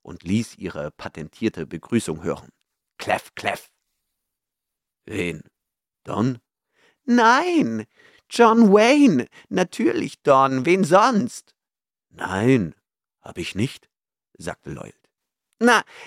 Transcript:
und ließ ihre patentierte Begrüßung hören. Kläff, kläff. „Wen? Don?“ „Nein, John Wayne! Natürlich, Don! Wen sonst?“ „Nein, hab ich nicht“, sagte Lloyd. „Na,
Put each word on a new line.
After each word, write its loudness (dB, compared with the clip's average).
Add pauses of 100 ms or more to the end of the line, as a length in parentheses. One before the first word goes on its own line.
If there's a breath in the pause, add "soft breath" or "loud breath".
und -20
ließ -6
ihre -12
patentierte -10
Begrüßung -6
hören. -10 (480)
Kläff, -6
kläff. -10 (1400)
„Wen? -8 (640)
Don?“ -4 (640)
„Nein, 0 (420 soft breath)
John 4
Wayne! 4 (200 soft breath)
Natürlich, -4
Don! 2
Wen 2
sonst?“ 0 (560)
„Nein, 0 (460)
hab -18
ich -10
nicht“, -6 (480)
sagte -14
Lloyd. -16 (640)
„Na, 2 (240 loud breath)